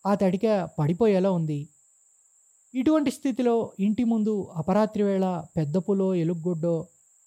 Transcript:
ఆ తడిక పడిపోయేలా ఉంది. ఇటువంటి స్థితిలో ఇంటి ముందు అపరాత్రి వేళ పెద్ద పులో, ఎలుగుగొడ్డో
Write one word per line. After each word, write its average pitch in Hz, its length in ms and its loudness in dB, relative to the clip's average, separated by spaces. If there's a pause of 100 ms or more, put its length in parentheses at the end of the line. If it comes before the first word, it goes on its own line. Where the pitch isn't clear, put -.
ఆ 202 80 2
తడిక 196 540 0 (100)
పడిపోయేలా 185 520 2
ఉంది. 151 360 -4 (1080)
ఇటువంటి 294 360 2
స్థితిలో 233 680 0
ఇంటి 208 240 0
ముందు 214 520 0
అపరాత్రి 208 480 0
వేళ 190 400 0 (140)
పెద్ద 156 200 0
పులో, 190 380 0
ఎలుగుగొడ్డో 170 720 -2 (400)